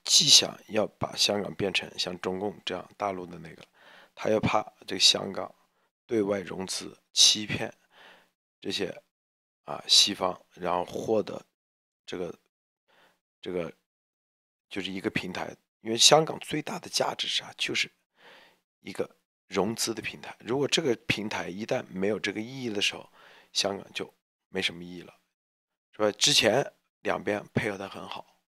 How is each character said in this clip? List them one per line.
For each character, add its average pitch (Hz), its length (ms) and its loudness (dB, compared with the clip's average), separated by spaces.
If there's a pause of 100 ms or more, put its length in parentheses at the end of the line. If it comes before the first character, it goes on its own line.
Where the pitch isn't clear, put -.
既 - 240 4
想 - 300 6 (120)
要 104 180 2 (100)
把 - 180 -4
香 104 280 2
港 80 100 -6
变 95 200 -2
成 - 140 -2 (120)
像 90 200 -4
中 92 200 -4
共 95 160 -4 (100)
这 - 80 -4
样 87 220 -8
大 101 160 -2
陆 90 160 -8
的 87 120 -12
那 80 100 -16
个， - 120 -20 (540)
他 - 140 -4
又 107 100 4
怕 - 260 2 (220)
这 98 80 -6
个 95 40 -6
香 98 340 4
港 95 200 -8 (540)
对 113 160 2
外 101 160 0
融 87 260 -8
资 - 320 -8 (140)
欺 - 340 6
骗 - 260 -4 (920)
这 98 100 -6
些， 92 240 -4 (720)
啊， 73 220 -8
西 - 260 6
方， 92 260 0 (140)
然 87 200 -2
后 87 120 0
获 107 360 2
得 - 200 -8 (640)
这 90 120 -10
个， 87 160 -6 (1080)
这 - 100 -8
个， 87 200 -4 (1000)
就 98 120 -6
是 90 100 -6
一 95 100 -6
个 107 80 -2
平 92 240 -4
台。 80 200 -8 (280)
因 110 100 -6
为 117 60 0
香 151 280 8
港 - 140 -8
最 - 220 -6
大 196 180 -8
的 - 100 -14
价 - 260 -2
值 - 120 -4
是 - 140 -2
啥？ - 140 -18
就 - 180 -4
是 - 160 0 (920)
一 98 100 -14
个 - 180 -6 (380)
融 95 260 0
资 113 200 -4
的 107 80 -6
平 - 180 -10
台。 - 200 -14
如 120 180 -4
果 143 100 0
这 - 140 2
个 120 120 2 (140)
平 104 220 -2
台 90 180 -6
一 95 180 -8
旦 127 220 -2
没 92 220 -2
有 104 100 0
这 95 140 -4
个 107 80 -6
意 131 220 -10
义 120 60 -4
的 101 120 -4
时 - 120 0
候， - 140 -14 (460)
香 98 240 0
港 - 160 -12
就 - 180 -8 (380)
没 92 120 -2
什 87 120 -2
么 87 100 -14
意 90 140 -14
义 82 60 -14
了， - 100 -20 (800)
是 - 60 -16
吧？ 104 140 4
之 143 200 4
前 123 400 4 (300)
两 90 200 0
边 101 180 0 (120)
配 110 180 2
合 95 60 -8
得 98 100 -8
很 92 180 -12
好 - 200 -12 (240)